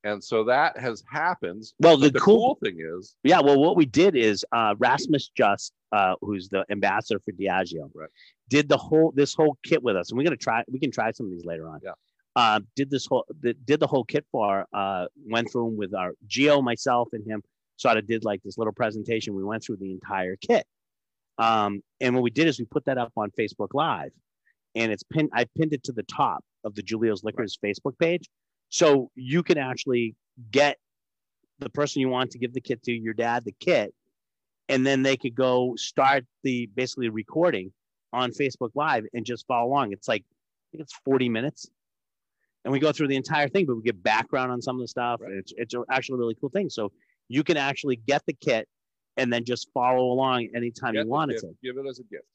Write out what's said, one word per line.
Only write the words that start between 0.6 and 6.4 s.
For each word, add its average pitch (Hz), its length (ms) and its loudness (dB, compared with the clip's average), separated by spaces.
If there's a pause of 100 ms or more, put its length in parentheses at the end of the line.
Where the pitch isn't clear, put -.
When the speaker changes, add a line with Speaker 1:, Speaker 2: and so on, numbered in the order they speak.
Speaker 1:
has 117 320 -6
happened. 110 540 -6 (140)
Speaker 2:
Well, 160 180 10
Speaker 1:
But 135 100 2
Speaker 2:
the 143 60 10
Speaker 1:
the - 80 2
Speaker 2:
cool 208 180 8
Speaker 1:
cool 254 240 2
thing 90 180 -4
is 82 420 -12
Speaker 2:
Yeah, 165 180 6
well, 143 200 6
what 170 160 4
we 160 100 8
did 160 300 4
is, 110 360 2
uh, 110 260 2
Rasmus 135 580 2
Just, 101 360 2 (200)
uh, 95 300 4
who's 101 260 -6